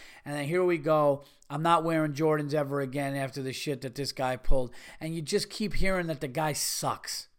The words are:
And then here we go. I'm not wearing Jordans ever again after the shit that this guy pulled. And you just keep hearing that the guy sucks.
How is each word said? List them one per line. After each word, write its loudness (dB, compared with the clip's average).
And -6
then -4
here 2
we 4
go. 2
I'm -4
not 4
wearing 0
Jordans 2
ever 0
again -4
after -6
the -4
shit -4
that -10
this -6
guy -2
pulled. 4
And -8
you -4
just -2
keep -4
hearing 4
that -4
the -6
guy -2
sucks. -4